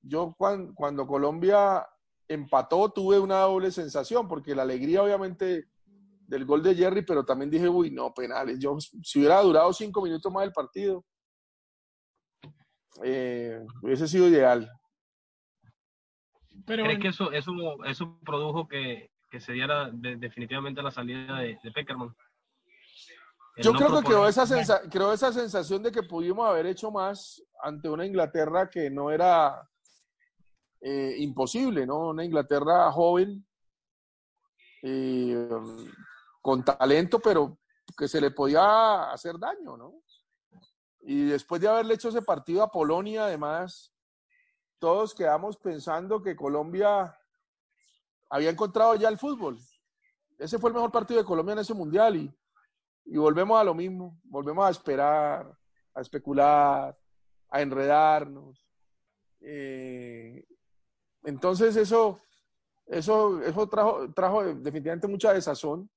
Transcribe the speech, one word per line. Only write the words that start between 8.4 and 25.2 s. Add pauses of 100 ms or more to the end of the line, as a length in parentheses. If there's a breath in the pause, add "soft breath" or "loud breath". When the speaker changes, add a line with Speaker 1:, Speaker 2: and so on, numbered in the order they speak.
Speaker 1:
Yo,
si
hubiera
durado
cinco
minutos
más
el
partido, (2000)
eh, (200)
hubiese
sido
ideal. (1900)
Speaker 2:
Pero
Speaker 3:
¿Crees
Speaker 2:
bueno.
Speaker 3:
que
eso,
eso,
eso
produjo
que, (180)
que
se
diera
de-,
definitivamente
la
salida
de,
de
Pekerman? (1400 loud breath)
El
Speaker 1:
Yo
Speaker 3:
no
Speaker 1:
creo
que
creó
Speaker 3:
proponer
Speaker 1:
esa
Speaker 3:
jugar.
Speaker 1:
sensa-,
creó
esa